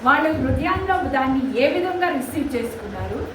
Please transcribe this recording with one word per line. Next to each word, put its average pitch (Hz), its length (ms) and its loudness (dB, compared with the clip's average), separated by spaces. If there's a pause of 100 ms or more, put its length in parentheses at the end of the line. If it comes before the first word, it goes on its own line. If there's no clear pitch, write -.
వాళ్ళ 285 240 4
హృదయాల్లో 339 800 0
దాన్ని 262 540 2
ఏ 294 40 6
విధంగా 359 420 0
రిసీవ్ 269 460 -4
చేసుకున్నారు 214 800 -6